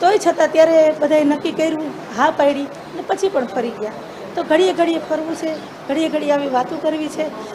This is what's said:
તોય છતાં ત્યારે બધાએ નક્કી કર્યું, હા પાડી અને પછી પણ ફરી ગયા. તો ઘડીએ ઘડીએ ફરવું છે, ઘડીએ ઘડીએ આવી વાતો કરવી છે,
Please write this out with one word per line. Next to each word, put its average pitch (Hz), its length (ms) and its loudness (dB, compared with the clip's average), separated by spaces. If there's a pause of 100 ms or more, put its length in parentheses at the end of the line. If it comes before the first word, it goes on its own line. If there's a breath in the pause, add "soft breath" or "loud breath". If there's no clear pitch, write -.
તોય 381 180 4
છતાં 330 340 2
ત્યારે 320 460 6
બધાએ 302 260 4
નક્કી 294 280 0
કર્યું, 320 300 0 (340)
હા 277 140 4
પાડી 285 340 2
અને - 420 -12
પછી - 220 0
પણ 262 180 -2
ફરી 233 240 -4
ગયા. 214 220 -8 (420)
તો 349 80 -2
ઘડીએ 349 300 4
ઘડીએ 330 260 0
ફરવું 311 380 -4
છે, 320 180 -4 (340)
ઘડીએ 311 200 0
ઘડીએ 302 220 0
આવી 285 180 2
વાતો 254 280 0
કરવી 311 320 -2
છે, 311 200 -6 (260 loud breath)